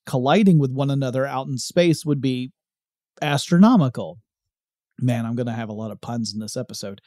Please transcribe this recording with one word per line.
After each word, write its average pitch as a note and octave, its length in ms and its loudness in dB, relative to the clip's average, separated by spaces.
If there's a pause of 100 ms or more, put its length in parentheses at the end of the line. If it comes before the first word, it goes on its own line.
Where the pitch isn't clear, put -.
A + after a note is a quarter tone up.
colliding D#3 500 4
with C3+ 140 2
one C#3 180 -2
another C3+ 380 -2
out C3+ 180 -6
in C#3 140 -6
space F3 440 0
would D3 160 -2
be B2+ 320 -4 (680)
astronomical. D3 960 4 (800)
Man, A#2+ 260 0
I'm A#2 120 -6
gonna A#2+ 180 -4
have A2+ 160 -8
a G#2+ 40 -10
lot G#2+ 180 -10
of G2 100 -16
puns A2+ 320 -6
in G#2+ 60 -8
this G#2+ 180 -10
episode. G#2 500 -12